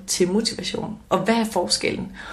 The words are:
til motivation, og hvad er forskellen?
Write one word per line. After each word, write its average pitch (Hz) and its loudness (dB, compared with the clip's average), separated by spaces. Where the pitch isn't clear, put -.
til - 4
motivation, 214 -2
og 185 4
hvad 190 2
er 233 4
forskellen? - -2